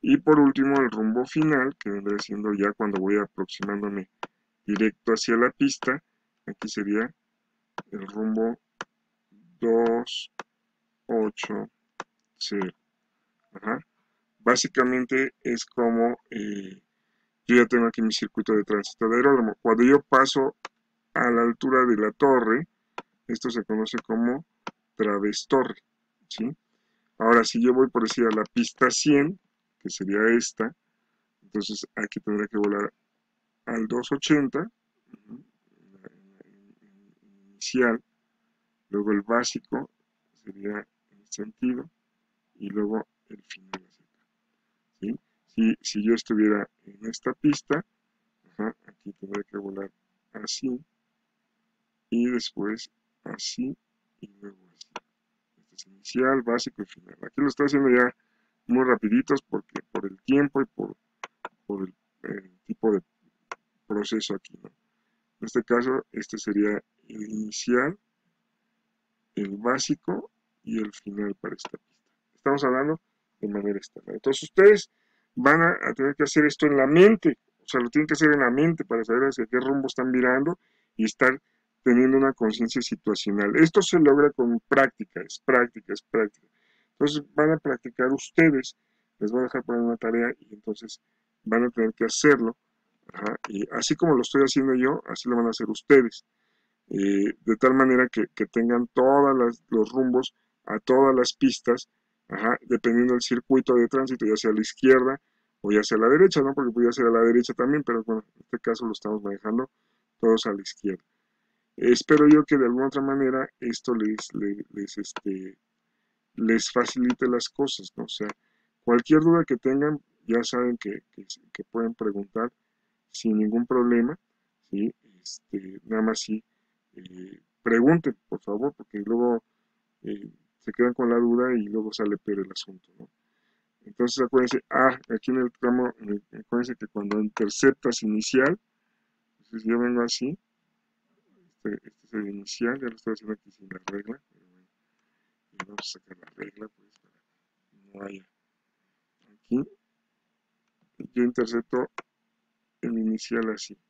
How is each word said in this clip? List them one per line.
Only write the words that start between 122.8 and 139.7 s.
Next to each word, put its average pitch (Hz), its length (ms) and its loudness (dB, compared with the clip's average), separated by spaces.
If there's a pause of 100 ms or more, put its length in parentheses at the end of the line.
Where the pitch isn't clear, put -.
sin 110 240 0
ningún 110 280 0
problema, 120 520 2 (520)
¿sí? 101 240 -4 (280)
Este, 95 640 -14
nada 110 180 -4
más 110 180 -2
sí, 107 220 -8 (520)
eh, 92 480 -20 (200)
pregunten, 127 540 4 (140)
por 110 120 -10
favor, 113 320 -4
porque 104 260 -14
luego, 117 440 0 (600)
eh, 104 280 -12 (280)
se - 120 -12
quedan 123 220 0
con 120 160 -2
la 117 80 2
duda 120 360 2
y 113 100 -2
luego 107 280 -6
sale 104 260 -4
peor 98 220 -6
el 95 120 -8
asunto, - 460 -18
¿no? - 120 -20 (760)
Entonces 123 400 -2
acuérdense, 127 460 0
ah, 131 280 2 (120)
aquí 117 220 -4
en 131 80 0
el 123 120 -2
tramo, 123 480 -2
en 107 100 -14
el, 104 300 -10
acuérdense 123 360 -4
que 107 120 -14
cuando 104 320 -4
interceptas - 840 -4
inicial, 127 540 0 (800)
entonces 110 280 -12
yo 117 100 0